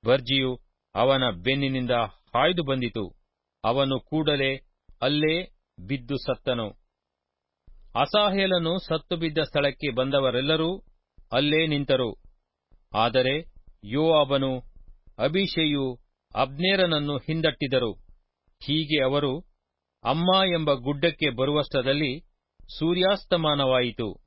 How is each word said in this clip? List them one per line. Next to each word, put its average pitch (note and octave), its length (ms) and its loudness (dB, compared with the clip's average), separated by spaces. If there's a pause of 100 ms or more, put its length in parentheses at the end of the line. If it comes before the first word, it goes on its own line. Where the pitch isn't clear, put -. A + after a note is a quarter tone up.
ಬರ್ಜಿಯು B2+ 540 0 (360)
ಅವನ C3 340 4
ಬೆನ್ನಿನಿಂದ B2+ 640 -2 (440)
ಹಾಯ್ದು E3 280 2
ಬಂದಿತು. A#2+ 520 -4 (480)
ಅವನು C3+ 360 2
ಕೂಡಲೇ C#3+ 600 -2 (400)
ಅಲ್ಲೇ D#3 500 0 (360)
ಬಿದ್ದು B2+ 300 -4
ಸತ್ತನು. A#2+ 520 -4 (1300)
ಅಸಾಹೇಲನು F#3 840 0
ಸತ್ತು - 380 -4
ಬಿದ್ದ D#3+ 200 -2
ಸ್ಥಳಕ್ಕೆ C#3+ 580 -2
ಬಂದವರೆಲ್ಲರೂ C#3 840 0 (540)
ಅಲ್ಲೇ D3 360 2
ನಿಂತರು. C3+ 500 0 (760)
ಆದರೆ B2+ 520 0 (400)
ಯೋವಾಬನು, C#3 760 2 (580)
ಅಬೀಷೈಯು D3 840 0 (360)
ಅಬ್ನೇರನನ್ನು D3 800 0
ಹಿಂದಟ್ಟಿದರು. C3+ 760 -2 (680)
ಹೀಗೆ D3 400 0
ಅವರು C#3 360 0 (640)
ಅಮ್ಮ F3 420 2
ಎಂಬ D#3+ 280 0
ಗುಡ್ಡಕ್ಕೆ C#3+ 560 0
ಬರುವಷ್ಟರಲ್ಲಿ C3+ 920 0 (600)
ಸೂರ್ಯಾಸ್ತಮಾನವಾಯಿತು. D3 1500 0